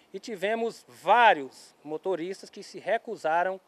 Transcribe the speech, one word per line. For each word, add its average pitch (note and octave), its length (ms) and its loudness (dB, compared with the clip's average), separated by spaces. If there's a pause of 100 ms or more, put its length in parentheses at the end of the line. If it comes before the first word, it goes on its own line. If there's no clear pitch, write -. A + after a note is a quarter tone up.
(140)
e G3 60 -12
tivemos A3 680 -4
vários E3+ 960 2
motoristas E3 680 -8
que G3+ 140 -18
se F#3 160 -18
recusaram F3+ 880 -2